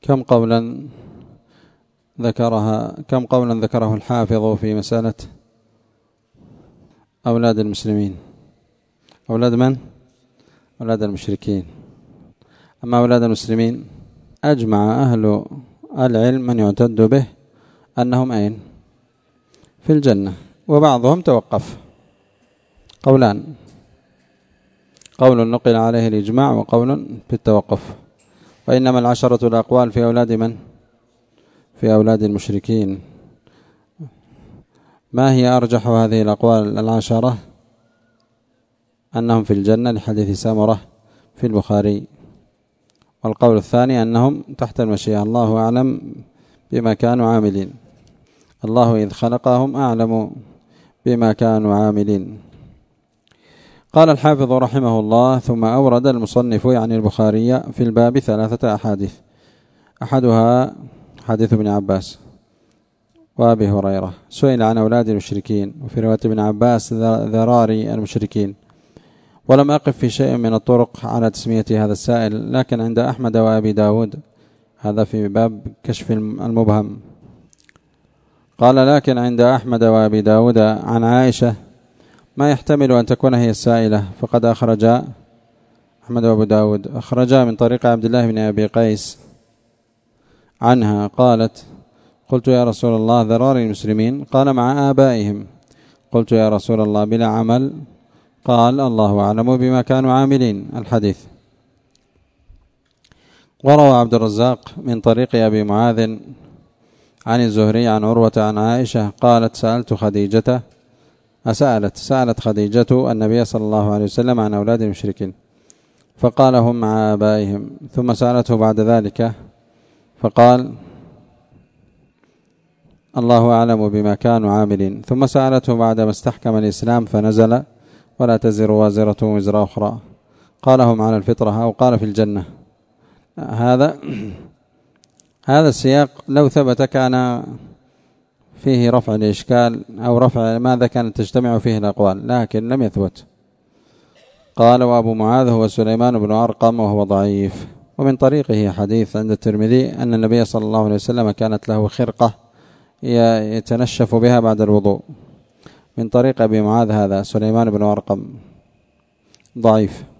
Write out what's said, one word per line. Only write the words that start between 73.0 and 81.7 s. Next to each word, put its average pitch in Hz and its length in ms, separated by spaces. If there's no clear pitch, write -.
وأبي 110 360
داود." 107 420
هذا 107 240
في 104 240
باب 110 340
كشف - 280
الم-، 107 300
المبهم. 107 580
قال: 123 180
"لكن 135 420
عند 120 240
أحمد 120 420
وأبي 110 380
داود 110 360
عن 110 460
عائشة 120 520